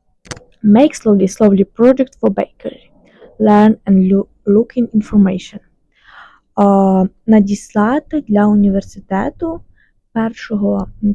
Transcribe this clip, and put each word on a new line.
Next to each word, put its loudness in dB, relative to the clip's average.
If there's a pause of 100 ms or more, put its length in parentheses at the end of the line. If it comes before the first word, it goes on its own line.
(640)
make 2
slowly, 0
slowly 0
project 0
for -2
bakery. -10 (500)
Learn 4
and 2
loo-, -2 (180)
look 0
in -2
information. -2 (960)
А, 2 (220)
надіслати -2
для 0
університету -4 (520)
першого -6 (280)